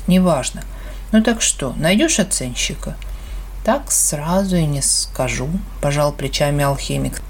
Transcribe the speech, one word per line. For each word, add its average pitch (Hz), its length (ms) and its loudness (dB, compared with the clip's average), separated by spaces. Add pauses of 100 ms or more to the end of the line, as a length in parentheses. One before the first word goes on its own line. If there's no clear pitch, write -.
«Неважно. 180 560 2 (480)
Ну 220 100 6
так 226 200 2
что, - 360 -2
найдёшь 208 420 4
оценщика?» - 760 -2 (720)
«Так 277 260 2
сразу 180 640 2
и 165 100 4
не 143 160 0
скажу», 127 680 -2 (320)
пожал 147 320 2
плечами 143 500 0
алхимик. 139 680 -2